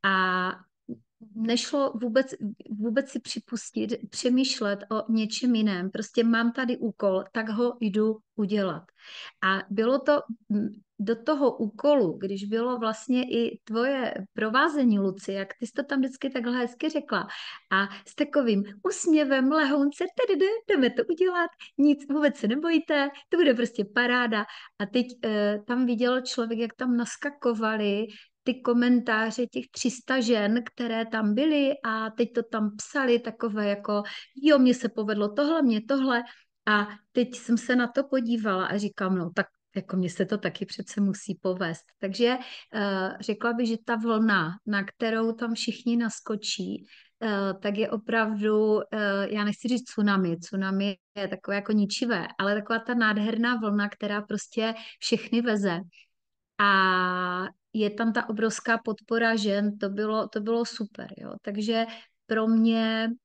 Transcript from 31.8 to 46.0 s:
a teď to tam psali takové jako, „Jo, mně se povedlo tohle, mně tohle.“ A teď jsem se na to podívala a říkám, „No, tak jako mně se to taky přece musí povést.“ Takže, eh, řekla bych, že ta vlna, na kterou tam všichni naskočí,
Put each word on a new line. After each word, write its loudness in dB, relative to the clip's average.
a -4
teď 0
to -2
tam -2
psali 0
takové -4
jako, -2
„Jo, 8
mně 8
se -2
povedlo -2
tohle, 2
mně 4
tohle.“ 2
A 2
teď 0
jsem 0
se 0
na 2
to -2
podívala 0
a -2
říkám, -2
„No, -2
tak -2
jako -6
mně 0
se -2
to -2
taky -6
přece -10
musí -2
povést.“ -4
Takže, 0
eh, -2
řekla -2
bych, 0
že 0
ta -2
vlna, 2
na -2
kterou -2
tam -4
všichni -2
naskočí, -4